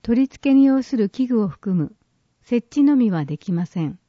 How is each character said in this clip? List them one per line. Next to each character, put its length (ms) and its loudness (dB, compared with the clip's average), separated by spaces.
取 200 0
り 60 0
付 240 -4
け 20 4
に 120 6
要 180 2
す 120 -8
る 140 0
器 180 -4
具 140 0
を 60 -2
含 280 -6
む 200 -4
設 260 -4
置 160 0
の 120 4
み 140 2
は 160 -2
で 120 -10
き 140 -10
ま 140 -2
せ 200 -6
ん。 120 -8